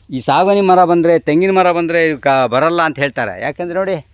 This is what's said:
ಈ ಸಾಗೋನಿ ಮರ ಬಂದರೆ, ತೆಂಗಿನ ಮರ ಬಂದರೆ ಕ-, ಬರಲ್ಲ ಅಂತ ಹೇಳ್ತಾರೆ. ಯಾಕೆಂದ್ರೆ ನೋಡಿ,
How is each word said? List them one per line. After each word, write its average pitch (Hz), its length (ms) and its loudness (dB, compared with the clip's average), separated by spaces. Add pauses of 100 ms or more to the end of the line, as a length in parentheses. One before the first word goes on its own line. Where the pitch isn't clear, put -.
ಈ 131 100 -8
ಸಾಗೋನಿ 185 420 2
ಮರ 185 240 4
ಬಂದರೆ, 170 340 2
ತೆಂಗಿನ 175 320 0
ಮರ 185 200 2
ಬಂದರೆ 165 460 -2
ಕ-, 131 300 0
ಬರಲ್ಲ 151 340 0
ಅಂತ 156 180 -2
ಹೇಳ್ತಾರೆ. 117 420 -6
ಯಾಕೆಂದ್ರೆ 170 380 -6
ನೋಡಿ, 190 340 -6